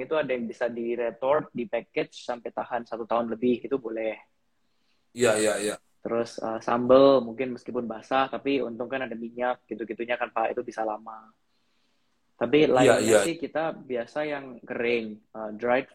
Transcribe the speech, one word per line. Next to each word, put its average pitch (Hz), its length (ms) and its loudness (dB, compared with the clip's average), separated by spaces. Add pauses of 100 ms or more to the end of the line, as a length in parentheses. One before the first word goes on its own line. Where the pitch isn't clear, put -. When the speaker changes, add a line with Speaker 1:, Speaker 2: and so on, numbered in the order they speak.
Speaker 1:
itu 156 160 -2
ada 143 160 -2
yang 120 80 -4
bisa 117 240 -4
di-retort, 120 880 -2
di-package 120 720 -6
sampai 120 240 -8
tahan 117 320 -6
satu 113 240 -10
tahun 117 240 0
lebih, 117 320 0
itu 131 160 -4
boleh. 110 400 -6 (960)
Speaker 2:
Iya, 113 240 4
iya, 107 140 2 (100)
iya. 104 120 -2 (280)
Speaker 1:
Terus, 113 400 -4
eh, 110 160 -6
sambel 127 640 6
mungkin 120 320 -6
meskipun 120 320 -8
basah, 127 400 -2
tapi 131 320 -2
untung 117 320 -6
kan 131 160 -4
ada 113 80 -8
minyak, 120 560 -4
gitu-gitunya 117 480 -6
kan, 117 160 -6
Pak, 113 160 0
itu 123 160 -6
bisa 113 160 -6
lama. 110 480 -8 (1040)
Tapi 143 320 4
Speaker 2:
Iya, 127 80 4
Speaker 1:
lainnya 127 240 8
Speaker 2:
iya. 110 240 6
Speaker 1:
sih 165 160 -2
kita 151 320 -4
biasa 135 560 -6
yang 135 320 -10
kering, 117 560 -2
eh, 107 400 -12
dried 120 400 2